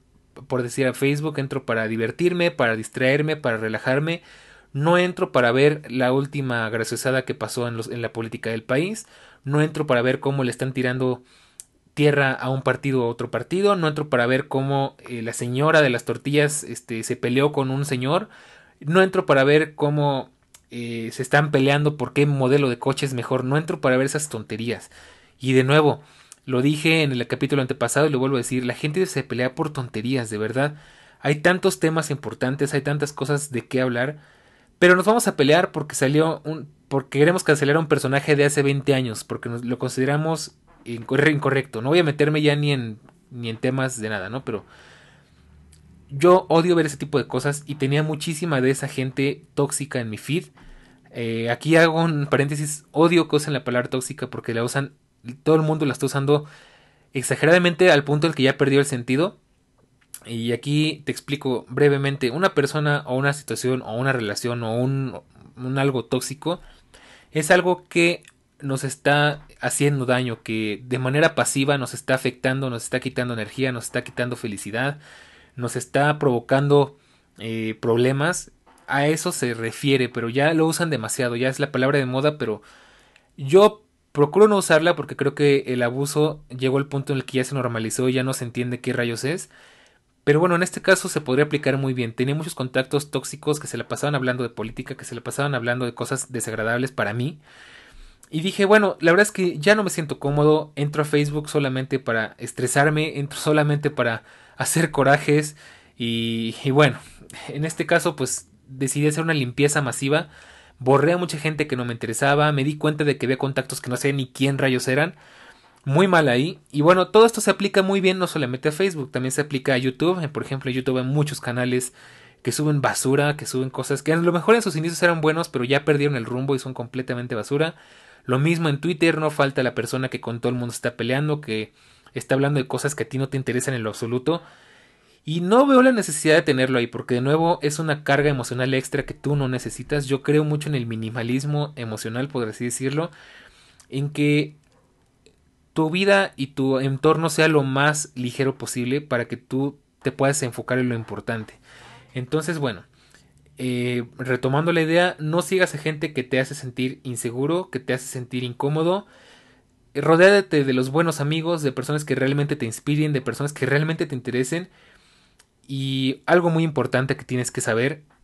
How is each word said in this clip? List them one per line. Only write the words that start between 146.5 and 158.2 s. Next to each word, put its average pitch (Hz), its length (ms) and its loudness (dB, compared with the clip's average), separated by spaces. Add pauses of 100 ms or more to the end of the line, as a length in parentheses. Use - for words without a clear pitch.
entorno 156 500 2
sea 160 180 2
lo 151 160 4
más 139 500 0
ligero 131 440 -2
posible 127 420 -4
para 120 300 -4
que - 80 -8
tú 139 420 -6 (220)
te 139 100 -4
puedas 139 320 0
enfocar 123 360 -4
en 127 100 0
lo 120 60 -2
importante. 110 580 -8 (600)
Entonces, 151 460 -4
bueno, 110 240 -6 (760)
eh, 123 460 -4 (140)
retomando 135 560 0
la 165 80 2
idea, 170 360 2
no 156 240 -2
sigas 185 320 0
a 147 40 -8
gente 156 340 -6
que 131 120 -4
te 131 180 0
hace 135 140 -6
sentir 127 480 -6
inseguro, 131 640 -4
que 127 100 -6
te 127 140 -4
hace 127 120 -4
sentir 123 380 -8